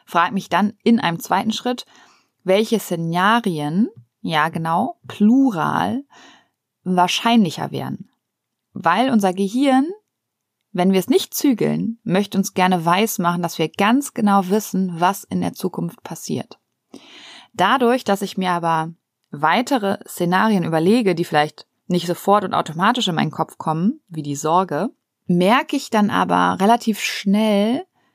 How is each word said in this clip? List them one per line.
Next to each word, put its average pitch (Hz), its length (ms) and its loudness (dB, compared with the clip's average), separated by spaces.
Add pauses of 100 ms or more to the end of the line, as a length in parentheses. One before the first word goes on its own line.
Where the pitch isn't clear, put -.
frage 175 300 0
mich 190 140 -6
dann 196 340 0
in 233 180 4
einem 165 200 -2
zweiten 208 320 -2
Schritt, - 340 -6 (560)
welche 208 380 0
Szenarien, 175 1080 0 (320)
ja 160 280 0
genau, 170 580 -2
plural, 214 960 2 (800)
wahrscheinlicher 180 880 0
wären. 139 400 -10 (600)
Weil 196 380 0
unser 196 220 2
Gehirn, 254 540 2 (840)
wenn 190 200 2
wir 190 80 4
es - 80 -2
nicht 339 240 2
zügeln, 196 680 0
möchte 190 360 0
uns - 160 -2
gerne 185 300 2
weismachen, 175 580 0
dass 170 160 -4
wir 160 100 0
ganz 240 440 0
genau 196 360 2
wissen, 190 500 -2
was 185 260 0
in 180 160 -6
der 180 120 -4
Zukunft - 500 -8
passiert. - 560 -10 (960)
Dadurch, 240 520 2
dass 196 180 -2
ich 190 140 -8
mir 185 140 -2
aber 165 420 -2 (380)
weitere 196 680 0 (100)
Szenarien 185 560 2
überlege, 175 500 2
die 165 100 -2
vielleicht 151 420 0 (200)
nicht 170 200 -2
sofort 196 380 2
und 180 100 -4
automatisch 196 540 -2
in 170 60 -2
meinen 151 160 -2
Kopf - 280 -6
kommen, 170 500 -2
wie 156 140 -8
die 143 140 -6
Sorge, 170 540 -2 (400)
merke 202 460 2
ich - 140 -8
dann 208 200 2
aber 180 500 0
relativ 220 400 2
schnell, 214 880 0 (280)